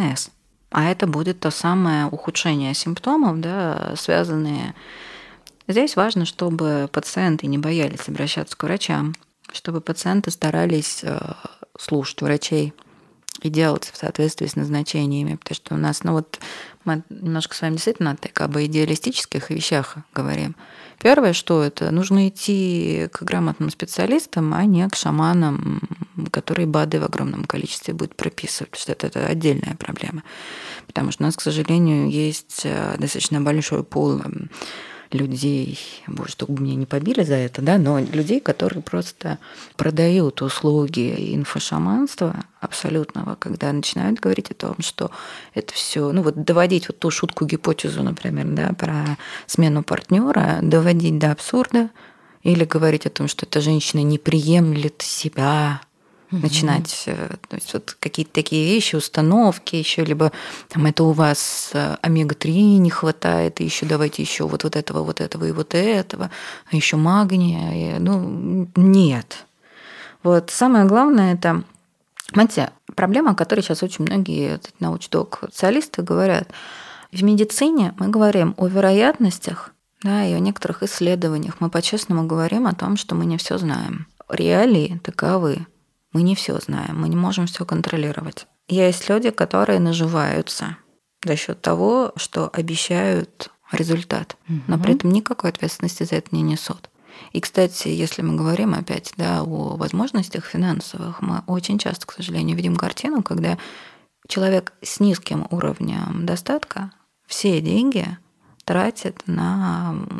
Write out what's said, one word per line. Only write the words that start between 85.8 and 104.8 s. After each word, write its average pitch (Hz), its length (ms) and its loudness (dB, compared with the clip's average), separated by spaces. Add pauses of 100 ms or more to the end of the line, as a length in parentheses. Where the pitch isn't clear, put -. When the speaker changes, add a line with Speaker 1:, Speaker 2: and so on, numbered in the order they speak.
Speaker 1:
Мы 165 100 2
не 180 120 4
всё - 240 -4
знаем, 156 420 -6
мы 156 80 0
не 165 80 0
можем 180 300 0
всё 175 180 -6
контролировать. 160 800 -4 (220)
Есть 180 420 2
люди, 220 200 2
которые 196 500 2
наживаются 165 960 0 (480)
за 156 120 0
счёт - 260 -8
того, 208 540 2
что - 360 -4
обещают 170 1000 -2 (220)
результат, 165 640 -2 (300)
но 165 120 0
при 180 140 2
Speaker 2:
Мгм. 269 60 4
Speaker 1:
этом 180 140 2
никакой 214 380 0
ответственности 170 540 -4
за 165 120 -2
это 160 160 -4
не 160 100 0
несут. 156 480 -4 (420)
И, - 80 -2
кстати, - 480 0
если 165 340 -2
мы 160 140 0
говорим 170 380 0
опять, - 440 -6
да, 170 260 -2
о 156 320 -4
возможностях 180 680 -2
финансовых, 170 760 -4
мы 175 240 -4
очень 180 320 -2
часто, - 280 -4
к - 60 -18
сожалению, 165 440 -4
видим 175 200 0
картину, 226 460 -2
когда 175 360 -2 (680)
человек 190 440 0 (100)